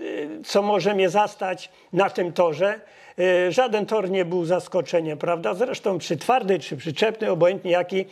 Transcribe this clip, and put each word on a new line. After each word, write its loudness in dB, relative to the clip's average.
co 2
może 2
mnie 4
zastać -2
na 4
tym -2
torze. 2
E, 0
żaden 2
tor 0
nie 2
był -2
zaskoczeniem, -2
prawda? -2
Zresztą -2
czy -4
twardy, 0
czy -10
przyczepny, -2
obojętnie 2
jaki, 0